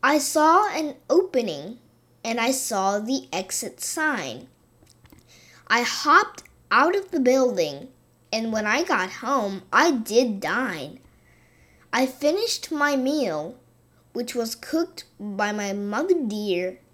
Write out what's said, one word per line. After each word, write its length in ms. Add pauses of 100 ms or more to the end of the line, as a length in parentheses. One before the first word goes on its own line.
I 140
saw 500
an 280 (140)
opening, 680 (440)
and 160
I 120
saw 480
the 320
exit 480
sign. 680 (1200)
I 160
hopped 600 (260)
out 280
of 140
the 100
building, 680 (440)
and 200
when 140
I 180
got 420
home, 460
I 200
did 500
dine. 580 (920)
I 120
finished 680
my 260
meal, 580 (560)
which 240
was 200
cooked 500 (120)
by 360
my 180
mother 440
dear. 640 (140)